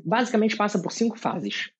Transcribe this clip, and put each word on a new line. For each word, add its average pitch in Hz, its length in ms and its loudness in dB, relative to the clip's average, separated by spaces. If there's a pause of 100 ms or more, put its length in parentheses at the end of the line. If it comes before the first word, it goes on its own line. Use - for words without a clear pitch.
basicamente 220 500 2
passa 208 260 0
por 170 120 -6
cinco 226 240 0
fases. - 640 -4